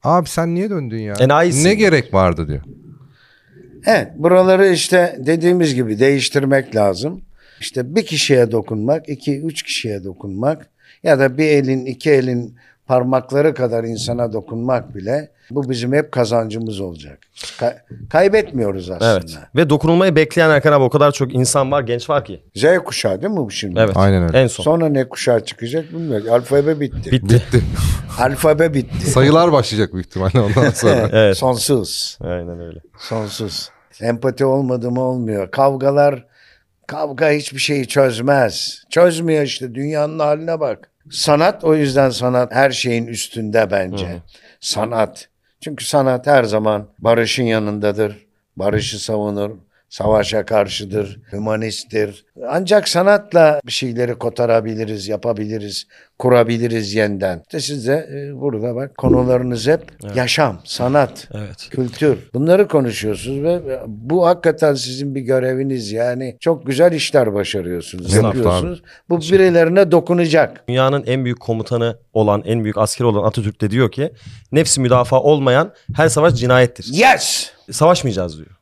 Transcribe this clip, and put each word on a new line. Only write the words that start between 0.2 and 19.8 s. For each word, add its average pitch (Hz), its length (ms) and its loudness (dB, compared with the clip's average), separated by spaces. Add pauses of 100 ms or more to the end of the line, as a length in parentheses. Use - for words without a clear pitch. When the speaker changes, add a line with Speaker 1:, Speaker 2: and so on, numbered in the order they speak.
Speaker 1:
sen 170 260 -4
niye 196 140 -4
döndün 131 320 -6
ya? 104 180 -6
Speaker 2:
Enayisin 147 400 2 (100)
Speaker 1:
Ne 208 80 2
Speaker 2:
diyor. 208 140 4
Speaker 1:
gerek 139 220 0
vardı?" 87 340 2
diyor. 71 140 -6 (1200)
Speaker 3:
Evet, 185 300 2
buraları 185 520 6
işte 175 520 2
dediğimiz 165 560 2
gibi 110 240 -2
değiştirmek 135 760 2
lazım. 107 460 -2 (380)
İşte 131 360 -8
bir 208 100 2
kişiye 131 460 2
dokunmak, 117 580 -2
iki, 139 320 -6
üç 156 220 -8
kişiye 101 400 -8
dokunmak 101 640 -6 (360)
ya 139 160 4
da 131 180 2
bir 156 80 2
elin, 135 400 2
iki 131 260 -2
elin 123 440 0 (320)
parmakları 131 680 0
kadar 117 300 -2
insana 117 500 -6
dokunmak 117 600 -6
bile 123 360 -6 (200)
bu 131 180 -4
bizim 120 240 -4
hep 151 180 -2
kazancımız 113 680 -2
olacak. 76 400 -14 (160)
Ka-, - 400 -6 (340)
kaybetmiyoruz 139 800 0
aslında. 107 240 2
Speaker 2:
Evet. 82 240 -4 (180)
Ve 151 140 2
dokunulmayı 165 460 4